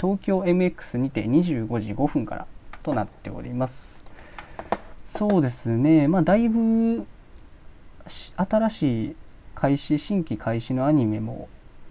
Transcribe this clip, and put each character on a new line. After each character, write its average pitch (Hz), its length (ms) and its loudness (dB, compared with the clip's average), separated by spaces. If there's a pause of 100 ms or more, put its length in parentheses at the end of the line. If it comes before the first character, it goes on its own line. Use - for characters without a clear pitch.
東 196 180 0
京 190 280 0
エ 175 80 4
ム 180 100 4
エ 180 40 2
ッ 180 60 -4
ク - 80 -14
ス - 140 -6
に 131 140 0
て 107 180 -2
二 143 140 6
十 135 240 0
五 117 120 -2
時 104 140 -4
五 120 140 0
分 131 180 0
か - 120 -8
ら - 100 -10 (360)
と - 120 -2
な 104 100 0
っ - 20 -10
て - 220 -14
お - 140 -10
り 120 100 -10
ま 127 140 -2
す。 - 400 -8 (1000)
そ 208 360 2
う - 20 4
で 127 80 2
す 117 260 -2
ね。 143 320 6
ま 185 120 4
あ、 - 20 4
だ 175 140 4
い 233 120 4
ぶ、 226 580 2 (1000)
し-、 - 300 -8
新 220 340 2
し 120 380 0
い - 80 -12 (380)
開 139 220 2
始、 147 220 0
新 196 200 -2
規 160 200 -2
開 117 240 -2
始 131 100 -6
の 127 140 0
ア 151 60 4
ニ 139 120 6
メ 107 160 0
も 113 300 -8 (400)